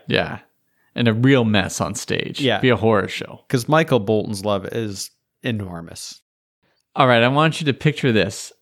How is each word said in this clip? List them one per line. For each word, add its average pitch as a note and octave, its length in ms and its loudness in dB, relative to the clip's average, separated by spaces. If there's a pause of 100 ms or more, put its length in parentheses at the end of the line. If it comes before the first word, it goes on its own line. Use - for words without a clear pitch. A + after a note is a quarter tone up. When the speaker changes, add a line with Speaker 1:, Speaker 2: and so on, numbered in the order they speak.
Speaker 1:
Yeah. G2 320 -2 (560)
And A#2+ 120 2
a A2 60 4
real B2+ 300 4
mess G#2 360 0
on G2 140 -2
stage. - 480 -6
Speaker 2:
Yeah. A#2 180 0
Speaker 1:
Be B2+ 100 4
a A#2 80 6
horror G#2+ 300 2
show. - 420 -12
Speaker 2:
'Cause A#2 180 -2
Michael D3+ 320 2
Bolton's G#2 460 -2
love G2 260 -2
is G#2 400 -8 (320)
enormous. F2+ 760 -10 (760)
Speaker 1:
All C3+ 120 4
right. A#2+ 140 6
I A#2+ 60 4
want D3+ 340 2
you D#3 40 -6
to C3+ 80 0
picture D3+ 380 0
this. F#2+ 400 -2 (100)